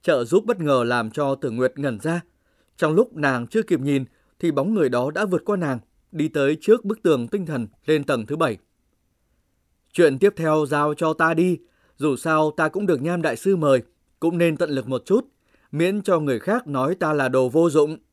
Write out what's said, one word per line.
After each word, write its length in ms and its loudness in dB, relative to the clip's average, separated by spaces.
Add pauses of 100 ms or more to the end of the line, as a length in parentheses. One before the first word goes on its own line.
Trợ 220 2
giúp 200 2
bất 160 -2
ngờ 240 2
làm 260 0
cho 240 -2
Tử 160 -6
Nguyệt 280 -2
ngẩn 220 -4
ra. 200 -2 (560)
Trong 180 0
lúc 220 0
nàng 300 -2
chưa 160 -2
kịp 180 -2
nhìn 240 0 (340)
thì 120 -2
bóng 240 -2
người 140 2
đó 220 -2
đã 140 -4
vượt 200 -2
qua 120 -2
nàng, 220 -2 (340)
đi 160 -2
tới 320 0
trước 240 4
bức 180 -4
tường 260 2
tinh 180 -4
thần 200 -6 (180)
lên 200 0
tầng 220 -2
thứ 100 -6
bảy. 220 -2 (1300)
"Chuyện 260 4
tiếp 180 4
theo 300 0
giao 280 0
cho 180 -2
ta 220 0
đi, 240 0 (380)
dù 200 0
sao 340 0
ta 180 -2
cũng 180 -4
được 160 0
Nham 200 -2
đại 140 -2
sư 200 0
mời, 260 2 (380)
cũng 180 0
nên 180 2
tận 140 -2
lực 180 -4
một 160 -4
chút, 220 0 (460)
miễn 300 0
cho 180 0
người 180 0
khác 280 -4
nói 280 -2
ta 180 -2
là 160 0
đồ 200 2
vô 220 2
dụng." 260 2 (160)